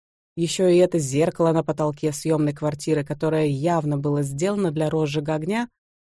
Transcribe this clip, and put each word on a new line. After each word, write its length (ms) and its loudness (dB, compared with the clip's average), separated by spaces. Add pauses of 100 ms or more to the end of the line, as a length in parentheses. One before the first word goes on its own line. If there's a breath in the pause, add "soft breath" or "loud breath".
(360)
Еще 320 2
и 80 6
это 220 4
зеркало 540 2
на 120 0
потолке 480 -2
съемной 400 0
квартиры, 520 -2
которое 420 -2
явно 500 0
было 260 0
сделано 480 -2
для 200 -2
розжига 440 -2
огня, 360 -4 (440)